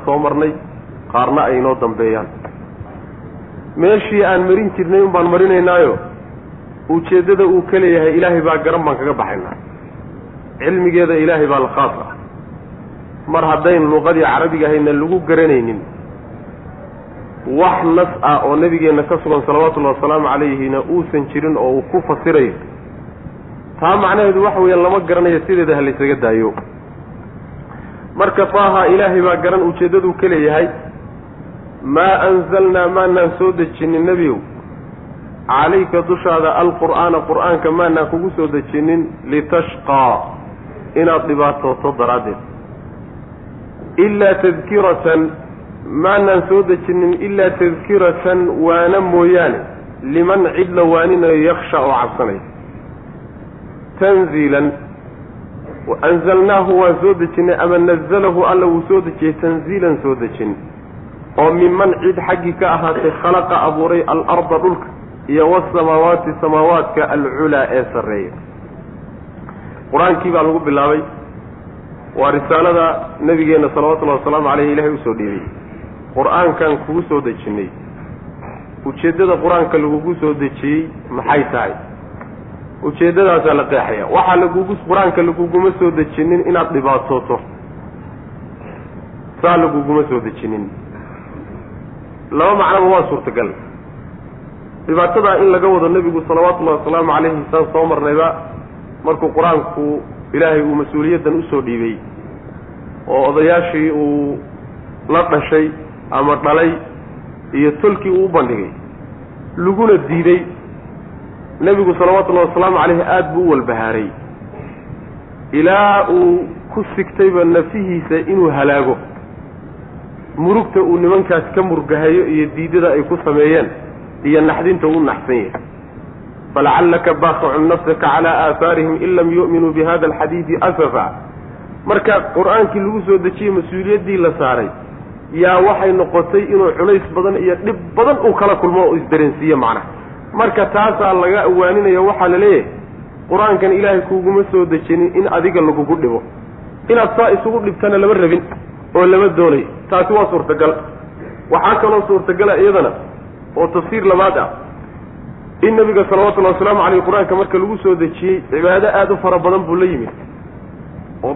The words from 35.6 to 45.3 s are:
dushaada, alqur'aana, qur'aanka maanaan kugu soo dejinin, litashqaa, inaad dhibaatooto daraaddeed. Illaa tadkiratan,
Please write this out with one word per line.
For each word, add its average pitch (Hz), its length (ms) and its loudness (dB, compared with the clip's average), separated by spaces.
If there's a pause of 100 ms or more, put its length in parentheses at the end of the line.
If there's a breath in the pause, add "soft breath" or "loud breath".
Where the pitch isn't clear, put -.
dushaada, 165 560 0
alqur'aana, 165 600 2 (100)
qur'aanka 160 440 0
maanaan 160 380 2
kugu 170 260 -2
soo 160 120 0
dejinin, 151 540 0 (240)
litashqaa, 143 880 0 (800)
inaad 165 320 2
dhibaatooto 143 720 -2
daraaddeed. 120 420 -2 (1600)
Illaa 202 380 4
tadkiratan, 170 840 2 (840)